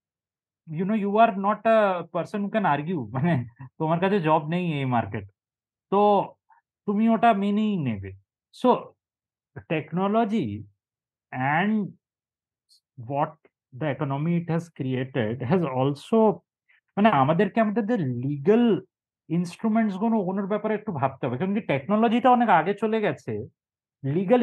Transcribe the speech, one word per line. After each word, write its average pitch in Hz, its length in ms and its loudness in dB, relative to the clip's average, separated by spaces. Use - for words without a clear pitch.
you 185 100 -2
know, 220 180 0
you 202 60 -2
are 214 100 4
not 208 160 0
a 220 40 6
person 170 280 -4
who 202 120 -4
can 208 100 0
argue, 151 340 -4
<laughs> 104 60 -8
মানে, 131 180 0
তোমার 160 240 0
কাছে 196 140 2
জব 156 140 4
নেই 180 120 -2
এই 135 160 -2
মার্কেট, 107 300 -2
তো 196 80 4
তুমি 208 160 0
ওটা 233 160 4
মেনেই 208 320 0
নেবে। 98 220 -8
So, 254 140 2
technology 185 960 -2
and 151 440 0
what 143 300 -4
the 131 220 -6
economy 147 420 -2
it 170 120 -4
has 165 200 -2
created 127 680 -4
has 180 120 2
also, 139 420 0
মানে, 208 120 4
আমাদেরকে 185 520 2
আমাদের 214 240 0
যে 233 120 0
লিগ্যাল 147 840 2
ইনস্ট্রুমেন্টস 202 680 0
গুলো, 226 200 0
ওগুলোর 190 300 -2
ব্যাপারে 208 280 -2
একটু 208 160 -8
ভাবতে 139 360 -4
হবে। 123 100 -4
কারণ 190 160 -2
কি, 214 80 -2
টেকনোলজিটা 214 680 0
অনেক 240 200 4
আগে 180 240 4
চলে 220 280 -2
গেছে, 143 320 -4
legal 185 400 2